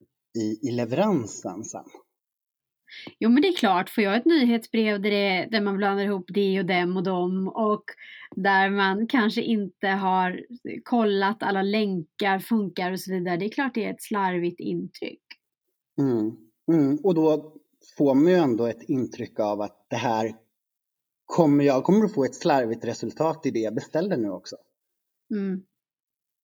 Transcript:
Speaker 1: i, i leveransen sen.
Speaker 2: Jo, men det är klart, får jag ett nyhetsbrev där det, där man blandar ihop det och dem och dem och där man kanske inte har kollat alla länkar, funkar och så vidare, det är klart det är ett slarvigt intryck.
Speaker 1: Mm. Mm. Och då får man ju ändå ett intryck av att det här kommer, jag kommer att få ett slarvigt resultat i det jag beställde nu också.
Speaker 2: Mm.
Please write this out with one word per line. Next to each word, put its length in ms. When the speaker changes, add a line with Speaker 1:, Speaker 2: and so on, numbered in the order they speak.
Speaker 1:
i, 300
i 20
leveransen 920
sen. 200
Speaker 2:
Jo, 120
men 120
det 60
är 80
klart, 340
får 140
jag 120
ett 80
nyhetsbrev 760
där 100
det, 400
där 100
man 160
blandar 280
ihop 240
det 320
och 60
dem 300
och 60
dem 460
och 360
där 340
man 360
kanske 360
inte 460
har 520
kollat 580
alla 200
länkar, 760
funkar 540
och 80
så 120
vidare, 240
det 80
är 60
klart 240
det 100
är 60
ett 120
slarvigt 580
intryck. 640
Speaker 1:
Mm. 380
Mm. 320
Och 100
då 380
får 160
man 120
ju 80
ändå 320
ett 220
intryck 520
av 200
att 300
det 60
här 380
kommer, 380
jag 200
kommer 200
att 100
få 100
ett 100
slarvigt 500
resultat 600
i 40
det 100
jag 140
beställde 420
nu 140
också. 260
Speaker 2:
Mm. 280